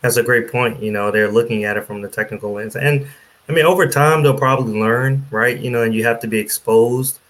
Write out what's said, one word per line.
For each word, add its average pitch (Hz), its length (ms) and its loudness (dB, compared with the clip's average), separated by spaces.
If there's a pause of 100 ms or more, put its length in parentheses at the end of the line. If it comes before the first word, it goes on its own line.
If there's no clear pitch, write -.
That's 117 140 0
a 120 80 2
great 117 260 0
point. 120 320 -2
You 107 100 -4
know, 104 200 -2
they're 104 200 2
looking 113 340 0
at 104 100 -2
it 104 80 -4
from 104 180 -12
the 101 60 -10
technical 104 460 -8
lens. 107 240 -8
And, 139 280 0 (440)
I - 20 -2
mean, 135 140 4
over 180 220 4
time, 147 360 2
they'll 139 140 0
probably 131 420 0
learn, 127 500 0
right? 117 300 0
You 123 120 -6
know, 120 120 0
and 113 100 0
you 110 120 0
have 117 160 0
to 113 60 -6
be 110 120 0
exposed 117 800 0 (100)